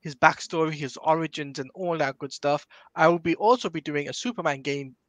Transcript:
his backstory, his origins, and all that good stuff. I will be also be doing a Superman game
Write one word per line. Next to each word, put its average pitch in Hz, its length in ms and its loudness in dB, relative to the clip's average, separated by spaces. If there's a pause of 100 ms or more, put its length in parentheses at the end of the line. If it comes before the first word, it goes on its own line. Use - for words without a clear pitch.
his 151 160 -12
backstory, 160 560 2
his 143 240 -8
origins, 151 640 -2
and 131 140 -8
all 175 220 -4
that 139 220 -2
good 139 140 -10
stuff. 147 340 -2 (300)
I 160 100 6
will 170 140 6
be 165 160 0
also 220 320 2
be 165 120 -6
doing 147 280 -4
a 131 40 -8
Superman 160 500 -4
game 139 340 -6 (120)